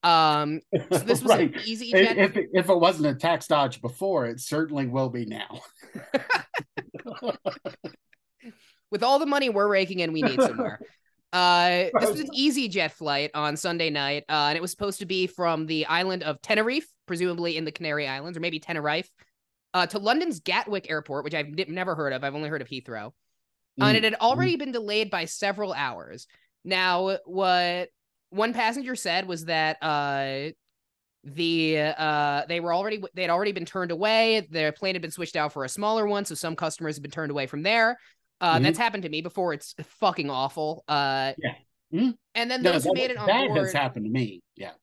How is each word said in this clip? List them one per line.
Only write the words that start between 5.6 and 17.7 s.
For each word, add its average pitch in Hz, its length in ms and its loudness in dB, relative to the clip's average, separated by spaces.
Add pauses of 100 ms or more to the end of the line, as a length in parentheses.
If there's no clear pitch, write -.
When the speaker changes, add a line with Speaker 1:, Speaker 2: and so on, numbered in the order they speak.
Speaker 2:
<laughs> - 1160 -6 (1600)
Speaker 1:
With 208 140 -2
all 277 140 6
the 311 80 2
money 277 240 2
we're 202 180 2
raking 190 320 2
in, 165 120 0
we 160 100 0
need - 200 2
some - 140 2
more. 233 280 -4
Speaker 2:
<laughs> - 60 -20 (420)
Speaker 1:
Uh, 180 540 6 (140)
this 233 100 4
was - 80 -2
an 302 80 -4
Speaker 2:
Right. - 100 -12
Speaker 1:
easy 269 300 2
jet 175 240 0
flight 147 440 -2
on 151 220 0
Sunday 170 320 -2
night, 143 400 -2
uh, 147 200 2
and 151 100 2
it - 20 -2
was 175 120 -6
supposed 196 260 -6
to 196 80 -10
be 180 220 -2
from 165 380 0
the 156 200 -2
island 180 380 -2
of 151 180 -4
Tenerife, 226 460 0 (180)
presumably 170 500 -2
in 160 80 -4
the 156 60 -4